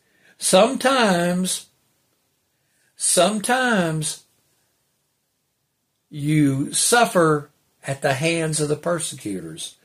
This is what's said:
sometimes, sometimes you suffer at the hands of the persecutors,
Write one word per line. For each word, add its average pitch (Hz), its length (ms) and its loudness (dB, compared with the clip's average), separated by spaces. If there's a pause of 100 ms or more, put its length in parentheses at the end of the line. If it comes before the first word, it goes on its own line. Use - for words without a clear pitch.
(380)
sometimes, 190 1300 2 (1300)
sometimes 196 1300 0 (1900)
you 147 600 0
suffer 165 760 2 (380)
at 135 160 -8
the 139 100 2
hands 160 460 -2
of 147 100 -2
the 151 60 -2
persecutors, 107 1080 -8